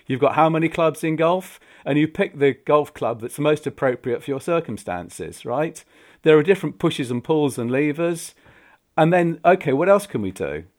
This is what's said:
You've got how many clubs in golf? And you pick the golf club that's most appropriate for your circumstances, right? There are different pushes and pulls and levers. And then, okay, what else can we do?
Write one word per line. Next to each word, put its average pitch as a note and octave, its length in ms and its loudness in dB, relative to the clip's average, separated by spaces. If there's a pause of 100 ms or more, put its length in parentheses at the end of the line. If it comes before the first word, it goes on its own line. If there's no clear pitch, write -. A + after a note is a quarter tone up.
You've C3 160 -4
got D3 140 2
how D#3 140 4
many D#3+ 200 0
clubs D#3+ 340 -2
in D#3+ 120 -2
golf? E3+ 440 -2 (260)
And D3 140 0
you D#3 80 2
pick F3+ 320 -6
the C#3 140 4
golf D3 400 0
club A#2 260 -6
that's A#2 200 -12
most D3+ 280 0
appropriate B2 560 -4
for C#3+ 80 -8
your C3+ 80 -4
circumstances, F#2 1040 -6
right? C#3 400 -6 (380)
There D#3 160 8
are D3+ 60 4
different F3+ 360 0
pushes D3 320 -2
and A#2+ 120 -4
pulls D3 340 0
and A#2+ 120 -4
levers. D3+ 680 -2 (600)
And D#3+ 160 4
then, F3 320 2
okay, F3 300 4
what E3 160 2
else G3 180 4
can A#2+ 140 -6
we F#2+ 100 -4
do? D#2 320 -8 (160)